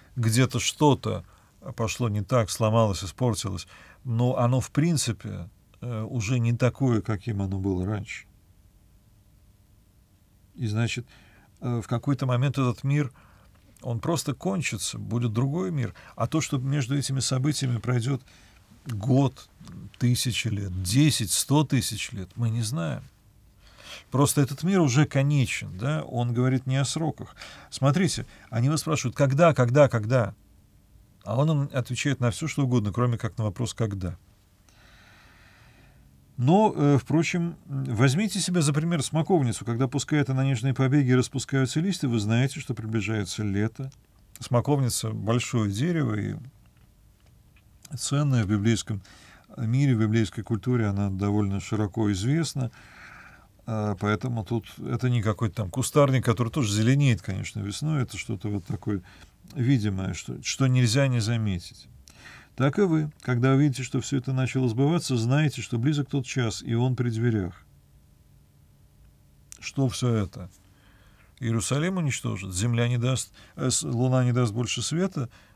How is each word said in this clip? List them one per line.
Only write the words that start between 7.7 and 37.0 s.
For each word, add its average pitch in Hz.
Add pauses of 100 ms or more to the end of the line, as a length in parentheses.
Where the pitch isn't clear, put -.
раньше. 104 (2250)
И 139
значит, 113 (540)
э, 120
в -
какой-то 131
момент 127
этот 127
мир, 143 (720)
он 120
просто 156
кончится, 165
будет 110
другой 143
мир. 123 (220)
А 113
то, 147
что 147
между 135
этими 135
событиями 131
пройдет 123 (680)
год, 127 (500)
тысячи 120
лет, 98
десять, 113
сто 147
тысяч 123
лет, 95
мы 120
не 113
знаем. 107 (1080)
Просто 135
этот 135
мир 190
уже 143
конечен, 135
да? 143
Он 120
говорит 127
не 131
о 139
сроках. - (340)
Смотрите, 139 (240)
они 117
вас 156
спрашивают: 139
"Когда, 143
когда, 131
когда?" 113 (920)
А 107
он 151
им 143
отвечает 131
на 123
все, 160
что 143
угодно, 123
кроме 120
как 104
на 113
вопрос 107
"когда?". 98 (2250)
Но, 180
э, 143
впрочем, 170 (100)